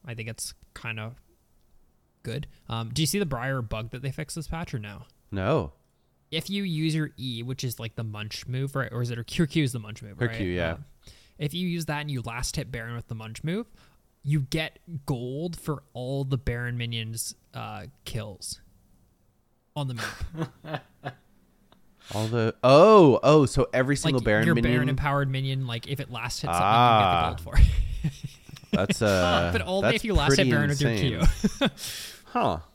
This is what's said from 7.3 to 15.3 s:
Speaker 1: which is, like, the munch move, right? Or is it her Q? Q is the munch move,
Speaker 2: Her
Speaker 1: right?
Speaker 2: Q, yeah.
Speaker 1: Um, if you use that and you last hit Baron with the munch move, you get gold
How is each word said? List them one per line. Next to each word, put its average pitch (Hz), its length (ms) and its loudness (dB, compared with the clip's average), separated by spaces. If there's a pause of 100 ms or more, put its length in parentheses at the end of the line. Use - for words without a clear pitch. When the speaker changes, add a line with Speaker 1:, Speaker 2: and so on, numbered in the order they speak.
Speaker 1:
which 127 200 -8
is, 123 160 -6
like, 113 160 -10
the 120 80 -6
munch 107 440 -10
move, 135 280 -6
right? 131 160 -2
Or 120 120 -4
is 120 80 -4
it 117 80 -6
her 117 40 -10
Q? - 220 0
Q 156 200 0
is 123 60 -2
the 123 80 -8
munch 110 220 -14
move, 104 160 -16
Speaker 2:
Her 120 80 0
Speaker 1:
right? 113 100 -4
Speaker 2:
Q, 104 120 -2
yeah. 87 240 0
Speaker 1:
Um, 82 140 -8 (520)
if 143 160 -6
you 180 140 -4
use 170 180 -4
that 147 160 -4
and 147 80 -8
you 131 140 -4
last 117 320 -6
hit 131 160 -6
Baron 117 240 -8
with 117 120 -10
the - 60 -10
munch 113 300 -12
move, 190 240 -4 (560)
you 147 160 0
get 156 400 -4 (260)
gold 139 540 -6